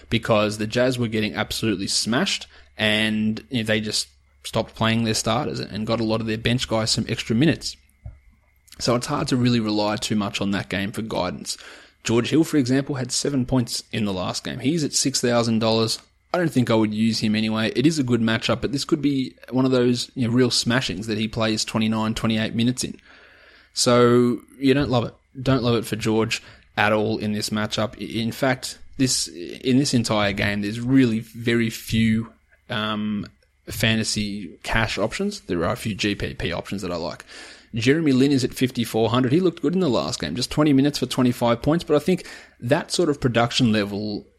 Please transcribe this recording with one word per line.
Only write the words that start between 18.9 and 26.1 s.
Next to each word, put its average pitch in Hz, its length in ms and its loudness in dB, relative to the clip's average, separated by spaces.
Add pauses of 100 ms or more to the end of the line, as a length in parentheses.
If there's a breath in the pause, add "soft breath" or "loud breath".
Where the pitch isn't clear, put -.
be 139 340 0 (160)
one 127 140 2
of 131 60 2
those, 123 440 2
you 120 140 0
know, 113 60 0
real 123 160 4
smashings 113 560 -2
that 107 100 -2
he 107 100 0
plays 110 380 0
twenty-nine, 110 500 0
twenty-eight 110 400 0
minutes 120 300 0
in. - 160 -10 (720 loud breath)
So 120 680 4 (180)
you 131 160 4
don't 143 160 2
love 123 140 2
it. - 100 -10 (280)
Don't 131 220 2
love 120 120 4
it 104 100 -2
for 110 100 -4
George 110 460 0 (340 loud breath)